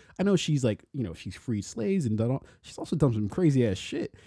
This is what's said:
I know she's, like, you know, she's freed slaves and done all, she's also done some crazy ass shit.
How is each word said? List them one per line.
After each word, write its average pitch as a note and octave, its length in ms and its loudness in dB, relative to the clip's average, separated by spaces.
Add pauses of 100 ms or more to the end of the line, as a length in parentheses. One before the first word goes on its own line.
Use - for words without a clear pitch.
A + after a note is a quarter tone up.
(160)
I F#3 60 -2
know G3 140 4
she's, D3 260 2
like, A2 300 0
you C3+ 100 -4
know, F2 100 -4
she's - 220 -12
freed G#2 300 -4
slaves G3 420 -2
and G#2+ 100 0
done A2+ 140 0
all, - 160 -4 (160)
she's - 160 -18
also - 160 -6
done C#3+ 200 4
some G#2+ 140 0
crazy C3+ 380 4
ass G2 120 0
shit. - 360 -8 (120)